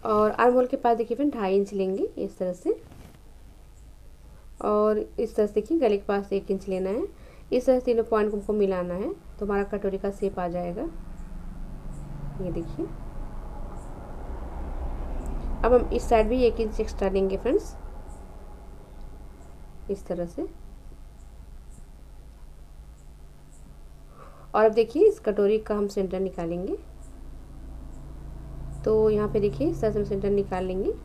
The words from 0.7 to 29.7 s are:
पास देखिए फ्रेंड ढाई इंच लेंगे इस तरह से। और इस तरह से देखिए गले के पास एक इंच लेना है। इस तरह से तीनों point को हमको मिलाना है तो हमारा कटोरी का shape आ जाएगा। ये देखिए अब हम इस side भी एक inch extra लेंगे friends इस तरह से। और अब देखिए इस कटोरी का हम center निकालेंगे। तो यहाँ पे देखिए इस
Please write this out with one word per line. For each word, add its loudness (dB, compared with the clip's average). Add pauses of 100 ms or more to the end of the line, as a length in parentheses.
पास 4
देखिए 0
फ्रेंड 2
ढाई 2
इंच 4
लेंगे 0
इस -4
तरह 0
से। 0 (1800)
और 4 (220)
इस 0
तरह 6
से -2
देखिए 2
गले 6
के -2
पास 0
एक 0
इंच -2
लेना 0
है। -2 (440)
इस 2
तरह 8
से -2
तीनों 4
point 4
को -2
हमको -2
मिलाना 2
है -2 (240)
तो -2
हमारा 2
कटोरी -2
का 0
shape -2
आ 0
जाएगा। -2 (1600)
ये -2
देखिए -4 (2750)
अब 8
हम 8
इस 0
side 8
भी 4
एक 4
inch 0
extra 0
लेंगे 2
friends 0 (2250)
इस -4
तरह -2
से। -8 (4000)
और 8
अब 8
देखिए 6
इस 4
कटोरी 4
का 0
हम 2
center -2
निकालेंगे। -2 (2000)
तो 6
यहाँ 4
पे 2
देखिए 2
इस -2